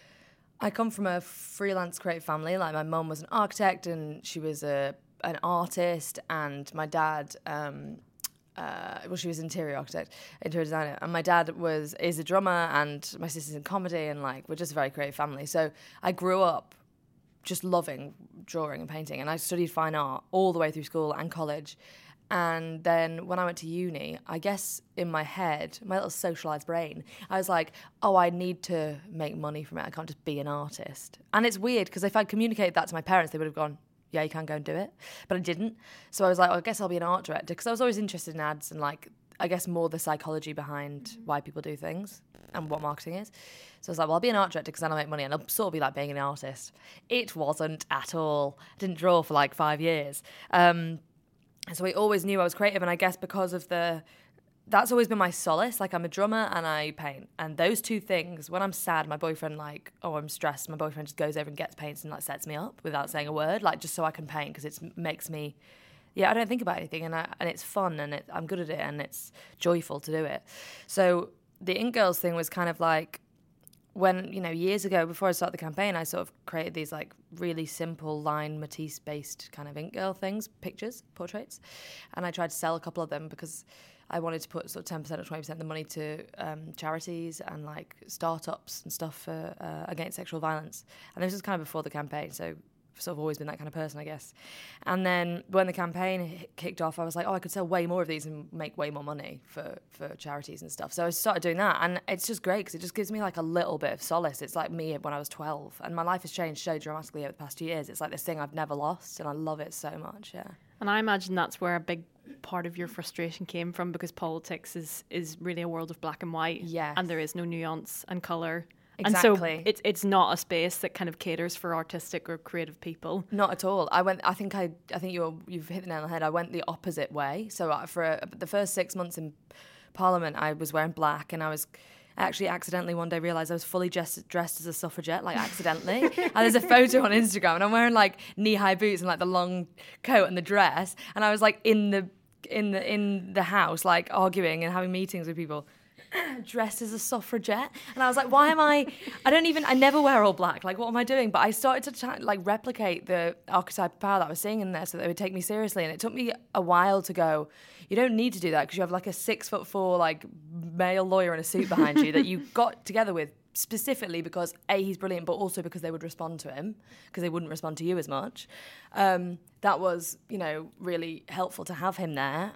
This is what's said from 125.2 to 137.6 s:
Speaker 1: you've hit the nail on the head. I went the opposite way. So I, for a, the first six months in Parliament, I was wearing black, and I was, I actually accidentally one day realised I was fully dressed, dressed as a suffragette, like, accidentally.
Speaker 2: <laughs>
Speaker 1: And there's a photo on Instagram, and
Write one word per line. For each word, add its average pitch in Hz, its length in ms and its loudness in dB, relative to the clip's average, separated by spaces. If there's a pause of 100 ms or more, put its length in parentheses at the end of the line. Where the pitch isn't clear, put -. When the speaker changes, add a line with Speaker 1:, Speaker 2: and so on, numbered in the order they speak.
Speaker 1:
you've 165 200 -8
hit 180 140 -8
the 185 80 -10
nail 160 80 -4
on 151 60 -4
the 160 60 -6
head. 165 120 -2
I 156 80 2
went 170 240 0
the 170 140 -4
opposite 160 440 -4
way. 147 380 -4
So 170 220 -2
I, 156 160 -2
for 170 160 -2
a, 160 240 0 (100)
the 180 80 -6
first 202 300 0
six 180 200 -2
months 175 220 -6
in 156 160 -10 (600)
Parliament, 175 440 2
I 151 160 0
was 151 200 -4
wearing 160 180 2
black, 156 420 0
and 165 80 -4
I 156 80 -2
was, 156 160 -4 (520)
I 196 60 4
actually 190 260 0
accidentally 175 440 -2
one 170 160 -2
day 170 100 0
realised 160 320 0
I 170 40 0
was 165 80 -4
fully 180 260 0
dressed, 170 380 -4
dressed 170 320 -2
as 165 80 -8
a 165 60 -6
suffragette, 165 500 -4
like, 170 140 -2
accidentally. 175 640 0
Speaker 2:
<laughs> - 140 2
Speaker 1:
And 349 180 0
there's 226 200 8
a 240 60 8
photo 254 420 10
on 208 60 4
Instagram, 202 460 6
and 185 80 4